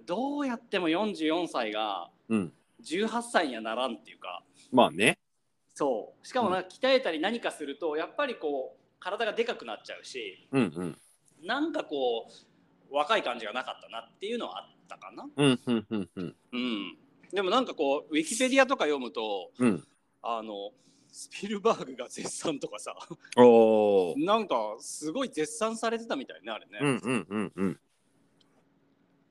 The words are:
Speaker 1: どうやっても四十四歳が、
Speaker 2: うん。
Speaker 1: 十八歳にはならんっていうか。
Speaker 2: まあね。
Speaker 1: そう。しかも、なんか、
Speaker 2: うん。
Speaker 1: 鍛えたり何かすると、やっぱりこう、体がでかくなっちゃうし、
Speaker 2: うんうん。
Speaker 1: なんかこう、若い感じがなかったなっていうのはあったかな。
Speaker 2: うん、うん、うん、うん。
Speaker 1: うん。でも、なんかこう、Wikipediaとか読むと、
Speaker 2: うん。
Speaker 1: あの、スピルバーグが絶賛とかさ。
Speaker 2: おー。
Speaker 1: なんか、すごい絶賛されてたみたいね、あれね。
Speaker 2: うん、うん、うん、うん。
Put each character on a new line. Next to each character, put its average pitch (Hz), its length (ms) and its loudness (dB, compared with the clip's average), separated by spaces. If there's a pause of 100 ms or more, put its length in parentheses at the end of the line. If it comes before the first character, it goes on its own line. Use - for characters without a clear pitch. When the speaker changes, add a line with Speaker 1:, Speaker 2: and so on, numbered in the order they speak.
Speaker 1:
ど 269 340 -2
う 285 80 -2
や 247 60 -2
っ 233 80 -8
て - 180 -2
も 175 80 0
四 196 260 2
十 156 120 -4
四 165 240 0
歳 113 240 -2
が、 104 360 -4 (200)
Speaker 2:
う 113 80 2
ん。 87 160 -2 (260)
Speaker 1:
十 202 280 -4
八 226 160 -4
歳 175 260 0
に 120 60 -6
は 113 60 -8
な 110 140 -4
ら 127 140 0
ん 113 60 -4
っ - 60 -20
て - 100 -20
い - 20 -20
う - 60 -20
か。 90 260 -12 (260)
Speaker 2:
ま 120 140 10
あ 82 60 0
ね。 107 280 4 (560)
Speaker 1:
そ 127 480 -2
う。 - 20 -20
し - 60 -16
か 254 100 0
も、 208 80 2
な 185 120 2
ん - 20 -8
か、 - 60 -14
Speaker 2:
う - 20 -20
ん。 - 20 -20
Speaker 1:
鍛 254 200 0
え 254 80 6
た 196 100 -2
り 156 80 -2
何 226 220 0
か 165 100 -2
す 151 140 -10
る 139 120 -8
と、 156 200 -2
や 165 80 -2
っ - 100 -16
ぱ 294 120 0
り 240 80 -6
こ 143 420 -6
う、 - 20 -20 (220)
体 202 240 -4
が 208 80 -2
で 226 100 0
か 226 120 -2
く 131 100 -14
な 113 80 -8
っ - 100 -12
ち - 80 -16
ゃ 90 80 -10
う - 60 -20
し、 107 480 -12
Speaker 2:
う 139 40 4
ん 131 40 6 (120)
う 87 120 -6
ん。 78 120 -8 (480)
Speaker 1:
な 240 140 -2
ん 311 140 -2
か 311 100 -2
こ 123 460 -2
う、 - 20 -20 (600)
若 147 260 2
い 175 60 0
感 120 140 -4
じ 110 80 -8
が 104 80 -6
な 127 100 -4
か 117 100 -10
っ - 100 -14
た 85 60 -20
な 113 100 -10
っ - 180 -18
て 190 80 -10
い 226 80 -4
う 233 60 -4
の 139 80 -6
は 92 100 -10
あ 98 60 -10
っ - 240 -20
た - 100 -16
か 98 140 -16
な。 233 260 -14
Speaker 2:
う 143 80 4
ん、 127 220 4
う 123 60 0
ん、 107 180 0
う 110 60 -2
ん、 92 180 -4
う 95 80 -6
ん。 78 120 -8 (180)
Speaker 1:
う 123 40 -6
ん。 104 400 -4 (340)
で 196 120 -2
も、 180 80 0
な - 80 4
ん 247 80 0
か - 80 -10
こ 143 340 0
う、 151 60 -4
Wikipedia 254 500 4
と 262 120 0
か 175 80 0
読 147 120 2
む 123 140 -6
と、 104 480 -4
Speaker 2:
う 123 80 4
ん。 85 200 2 (360)
Speaker 1:
あ 113 180 -2
の、 104 300 -10 (400)
ス - 180 -16
ピ - 200 -10
ル 208 100 -4
バ 208 160 2
ー 165 100 -10
グ 127 100 -12
が 120 140 -10
絶 - 180 -10
賛 151 320 -4
と 160 80 -6
か 104 120 -12
さ。 - 160 -10 (420)
Speaker 2:
お 107 760 8
ー。 151 100 0
Speaker 1:
な 214 140 2
ん 202 80 -4
か、 110 320 -2
す - 320 -10
ご 262 120 -2
い 240 60 -4
絶 151 260 -4
賛 226 220 -4
さ 226 140 -2
れ 226 80 -4
て 226 80 -12
た 214 80 -4
み 127 100 -8
た 82 100 -18
い 82 60 -20
ね、 110 100 -10
あ 104 60 -6
れ - 80 -12
ね。 104 160 -16
Speaker 2:
う 147 60 2
ん、 127 100 2
う 101 160 -4
ん、 107 160 -2
う 104 120 -4
ん、 87 140 -6
う 95 120 -2
ん。 - 120 -4 (1500)